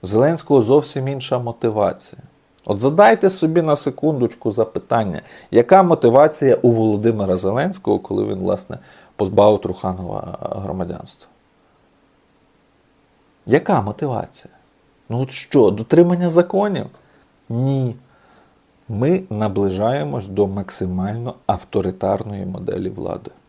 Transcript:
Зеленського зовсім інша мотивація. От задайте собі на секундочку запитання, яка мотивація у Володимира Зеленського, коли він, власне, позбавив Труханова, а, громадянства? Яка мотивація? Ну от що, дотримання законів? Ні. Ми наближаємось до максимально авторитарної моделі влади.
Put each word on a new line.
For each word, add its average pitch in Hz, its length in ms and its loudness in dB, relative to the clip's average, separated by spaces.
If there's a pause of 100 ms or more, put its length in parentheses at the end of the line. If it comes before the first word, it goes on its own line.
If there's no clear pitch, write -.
Зеленського 135 600 2
зовсім 135 460 0
інша 131 320 -4
мотивація. 110 800 -4 (440)
От 101 140 -4
задайте 196 500 4
собі 165 320 0
на 156 140 2
секундочку 127 760 -2
запитання, 110 680 -2 (300)
яка 147 320 6
мотивація 147 720 4
у 123 160 4
Володимира 107 680 0
Зеленського, 104 640 -2
коли 101 240 -4
він, 104 160 -6
власне, 92 380 -6 (380)
позбавив 101 460 4
Труханова, 92 800 -8
а, - 180 -8
громадянства? 92 680 -10 (2250)
Яка 143 360 2
мотивація? - 720 -8 (560)
Ну 120 120 -4
от 135 100 -6
що, 110 400 4
дотримання 175 580 2
законів? 180 560 0 (640)
Ні. 127 460 -2 (920)
Ми 143 400 0
наближаємось 107 1000 -2
до 98 200 0
максимально 101 880 -6 (100)
авторитарної 98 1000 -4
моделі 92 440 -8
влади. - 420 -12 (180)